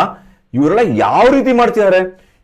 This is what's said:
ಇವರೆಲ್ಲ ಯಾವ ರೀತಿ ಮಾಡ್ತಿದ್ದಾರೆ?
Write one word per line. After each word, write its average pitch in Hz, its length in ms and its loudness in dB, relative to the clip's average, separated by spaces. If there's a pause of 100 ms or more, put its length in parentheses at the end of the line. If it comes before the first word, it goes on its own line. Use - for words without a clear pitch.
(540)
ಇವರೆಲ್ಲ 156 440 0
ಯಾವ 120 320 0
ರೀತಿ 262 220 0
ಮಾಡ್ತಿದ್ದಾರೆ? 196 720 0 (180)